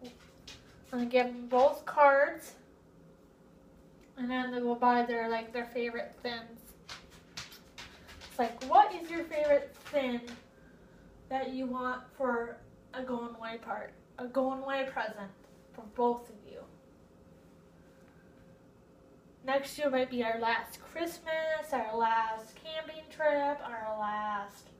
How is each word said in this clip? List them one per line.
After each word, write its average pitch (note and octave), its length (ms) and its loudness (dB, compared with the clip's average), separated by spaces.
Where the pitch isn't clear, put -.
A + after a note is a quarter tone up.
I'm - 960 -12
gonna A#3+ 60 2
give B3 220 4
them A#3+ 200 -8
both B3+ 380 6
cards. D4 680 6
And B3 140 -4
then B3+ 200 0
they B3 100 -2
will A#3+ 140 2
buy A#3+ 280 6
their, A#3 260 -2
like, A3+ 240 -4
their A#3+ 120 -4
favorite A#3+ 580 -6
thins. A#3 380 -10
It's - 100 -8
like, A#3+ 240 -2
what F#4+ 320 8
is E4 140 -8
your E4 160 -4
favorite D4 500 2
thin B3 300 0
that C4 240 -2
you C4 120 -4
want B3 380 -4
for A#3+ 400 0
a C4 100 -8
going A#3 320 -6
away A3+ 260 -10
part, G#3 320 -8
a B3 100 -8
going C4 360 0
away C4+ 280 -2
present G#3 400 -6
for B3 100 -16
both A#3+ 340 0
of - 60 -20
you? - 100 -16
Next C#4 340 0
year D4 120 2
might B3+ 200 2
be A#3+ 140 0
our A3+ 160 0
last A3+ 420 -2
Christmas, D#4+ 920 -4
our A3+ 220 -2
last A3+ 600 0
camping D#4+ 540 -10
trip, D4 520 2
our A3 380 -6
last G#3 680 -4